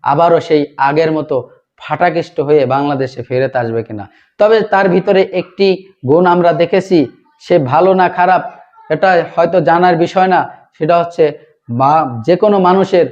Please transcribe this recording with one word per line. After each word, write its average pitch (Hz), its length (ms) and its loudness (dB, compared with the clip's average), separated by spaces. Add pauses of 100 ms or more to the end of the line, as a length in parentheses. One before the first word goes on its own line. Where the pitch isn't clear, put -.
আবারও 165 440 2
সেই 151 140 2 (260)
আগের 160 300 0
মতো 151 180 -4 (460)
ফাটাকেষ্ট 165 560 -4 (100)
হয়ে 147 160 2 (100)
বাংলাদেশে 135 540 -4
ফেরত 127 340 -4
আসবে 113 260 -4
কিনা, 104 180 -12 (340)
তবে 214 180 4 (160)
তার 196 160 2
ভিতরে 190 320 2 (200)
একটি 196 260 -2 (420)
গুণ 170 140 4 (100)
আমরা 175 180 2 (100)
দেখেছি, 185 360 0 (460)
সে 180 120 0 (160)
ভালো 175 280 2
না 180 80 2 (100)
খারাপ 180 240 2 (480)
এটা 160 200 0 (260)
হয়তো 175 220 0 (120)
জানার 175 340 2
বিষয় 185 300 0
না, 165 60 2 (340)
সেটা 160 280 -2
হচ্ছে 170 220 -2 (460)
মা-, 135 380 0 (200)
যে 175 140 4
কোনো 208 160 2 (100)
মানুষের 180 440 2